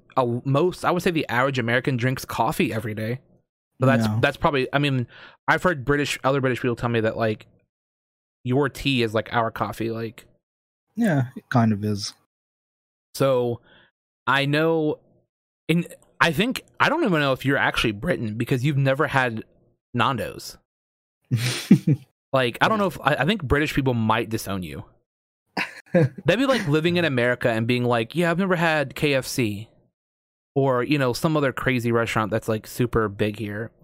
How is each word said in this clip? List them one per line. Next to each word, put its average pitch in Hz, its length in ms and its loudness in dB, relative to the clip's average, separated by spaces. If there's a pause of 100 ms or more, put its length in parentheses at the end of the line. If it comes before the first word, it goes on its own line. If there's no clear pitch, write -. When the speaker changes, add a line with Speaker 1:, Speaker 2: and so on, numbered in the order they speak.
(160)
Speaker 1:
uh, 123 280 0
most, 151 400 0
I 151 80 2
would 175 100 -2
say 196 80 0
the 160 180 -2
average 131 300 0
American 123 380 2
drinks 127 280 -2
coffee 135 480 0
every 107 220 -6
day. 107 240 -6 (600)
So 127 60 4
that's, 117 200 4
Speaker 2:
Yeah. 107 140 0
Speaker 1:
that's 143 160 2
probably, 143 360 0
I 139 60 2
mean, 135 300 0 (400)
I've 156 160 2
heard 156 200 0
British, 143 380 0
other 139 180 2
British 127 200 0
people 123 160 0
tell 123 140 -4
me 117 100 2
that, 110 160 0
like, 110 300 -2 (1000)
your 131 240 2
tea 131 340 0
is 110 100 -2
like 110 200 -2
our 113 180 0
coffee, 110 400 -6
like. 113 360 -10 (680)
Speaker 2:
Yeah, 165 300 2 (100)
it - 140 -16
kind 113 240 4
of 101 120 -4
is. 104 300 -4 (1040)
Speaker 1:
So, 123 440 0 (680)
I 139 180 2
know, 156 540 0 (680)
in, 165 180 0 (340)
I 165 120 4
think, 208 320 -2 (160)
I 139 80 4
don't 311 160 0
even 170 160 2
know 139 120 2
if 127 120 -4
you're 135 120 2
actually 117 360 0
Britain 110 420 -4
because 123 300 0
you've 147 120 0
never 135 300 2
had 123 380 0 (500)
Nando's. 113 640 -2 (720)
Speaker 2:
<laughs> 117 80 0 (920)
Speaker 1:
Like, 127 280 0
I 156 60 4
don't 214 120 2
know 202 80 0
Speaker 2:
Yeah. - 20 0
Speaker 1:
if, - 120 -8
I, 147 220 2
I - 40 0
think 185 180 -2
British 143 300 0
people 131 200 2
might 113 340 0
disown 98 360 -6
you. 71 200 -12 (560)
Speaker 2:
<laughs> - 520 -10
Speaker 1:
That'd 160 340 0 (140)
be 277 60 2
like 240 200 0
living 156 300 2
in 175 80 2
America 123 440 0
and 113 160 0
being 123 200 0
like, 120 320 0
"Yeah, 170 160 0
I've 165 80 -2
never 185 160 0
had 156 400 -2
K 147 180 0
F 131 100 0
C," 107 440 -4 (880)
or, 135 260 2
you 143 160 2
know, 127 140 0
some 156 240 0
other 139 160 0
crazy 120 400 0
restaurant 113 400 0
that's, 110 160 -4
like, 110 180 -4
super 113 420 -2
big 104 300 -4
here, 107 320 -10 (140)